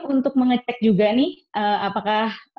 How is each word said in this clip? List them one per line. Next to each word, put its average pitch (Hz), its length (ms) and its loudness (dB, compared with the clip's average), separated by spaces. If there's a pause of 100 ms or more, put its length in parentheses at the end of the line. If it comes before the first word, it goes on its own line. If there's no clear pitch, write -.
untuk 269 320 0
mengecek 247 400 0
juga 214 320 4
nih, 262 400 0
eh, 208 280 -2 (120)
apakah, 214 400 -2 (280)